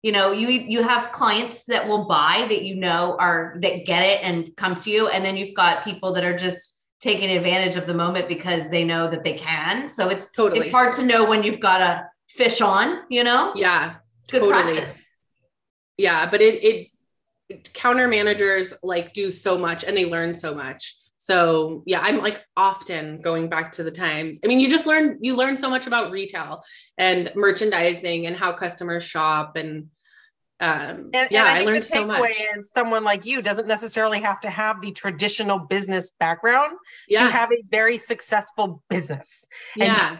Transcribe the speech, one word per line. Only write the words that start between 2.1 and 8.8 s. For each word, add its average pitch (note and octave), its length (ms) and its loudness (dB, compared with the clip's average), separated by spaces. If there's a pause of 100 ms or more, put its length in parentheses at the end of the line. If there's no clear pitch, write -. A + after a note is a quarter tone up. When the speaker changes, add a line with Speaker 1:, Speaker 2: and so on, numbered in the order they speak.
Speaker 1:
that, G#3+ 140 0
you F#3+ 120 -8
know, F3+ 420 0
are, E3 440 0
that F3+ 240 -2
get F3+ 160 2
it G3 200 2
and E3+ 340 -4
come F#3 180 -2
to G#3 160 -6
you. G#3+ 180 2
And F#3+ 160 -2
then F#3+ 140 -2
you've G3 160 -8
got F3 300 2
people F#3+ 280 -6
that F3+ 120 0
are F3 120 0
just - 460 -6 (180)
taking G3 340 0
advantage F3+ 420 0
of E3+ 100 -6
the F3 80 -2
moment F3 340 -2
because E3+ 400 -4
they E3+ 160 0